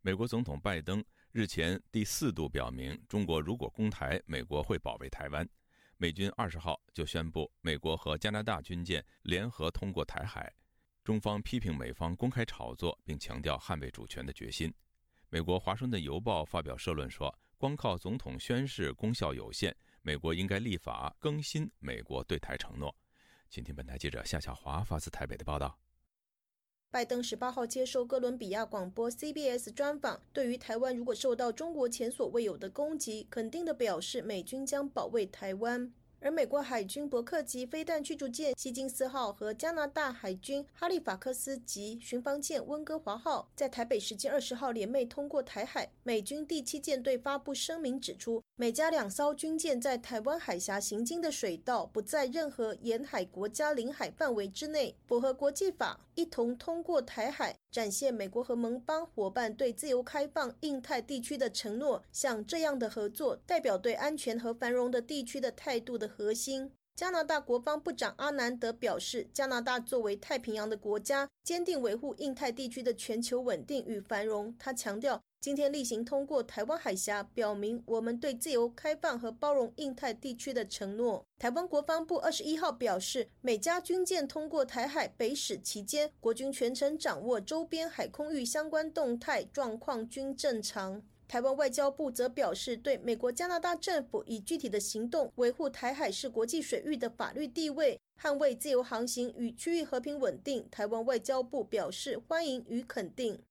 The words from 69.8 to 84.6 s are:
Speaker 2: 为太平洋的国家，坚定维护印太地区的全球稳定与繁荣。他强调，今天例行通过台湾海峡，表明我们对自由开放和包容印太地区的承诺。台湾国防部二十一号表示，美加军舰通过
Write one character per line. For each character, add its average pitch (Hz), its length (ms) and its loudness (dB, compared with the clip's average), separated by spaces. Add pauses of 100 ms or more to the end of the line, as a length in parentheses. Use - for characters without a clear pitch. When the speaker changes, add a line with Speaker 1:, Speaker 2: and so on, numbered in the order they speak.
Speaker 2:
为 208 160 2
太 269 200 -2
平 240 180 -2
洋 214 140 -2
的 220 80 0
国 208 220 0
家， 277 300 2 (160)
坚 349 200 0
定 349 160 2
维 220 140 2
护 254 220 -4
印 269 180 -2
太 262 160 0
地 254 180 -4
区 247 140 -6
的 233 100 4
全 226 300 -2
球 247 180 2
稳 208 240 0
定 277 220 -2
与 214 140 -2
繁 208 260 -2
荣。 214 320 0
他 269 140 -4
强 214 260 -2
调， 254 240 2 (160)
今 277 160 -2
天 277 180 4
例 294 120 0
行 233 200 0
通 277 220 2
过 277 160 2
台 214 220 -4
湾 294 120 0
海 247 200 0
峡， 208 260 0
表 214 320 0
明 214 320 -2
我 226 140 2
们 233 180 0
对 277 160 0
自 240 160 -4
由 240 200 6
开 302 260 0
放 311 200 2
和 233 140 -2
包 294 240 2
容 240 220 4
印 277 180 -2
太 254 180 -2
地 240 220 -6
区 262 180 -4
的 233 140 0
承 202 300 -4
诺。 226 280 2 (140)
台 247 120 0
湾 339 180 0
国 294 120 4
防 320 240 2
部 330 120 2
二 311 160 2
十 - 100 -2
一 311 140 2
号 320 160 2
表 233 260 2
示， 233 300 0 (140)
美 240 140 4
加 339 240 2
军 359 240 2
舰 349 220 2
通 311 220 -4
过 294 160 4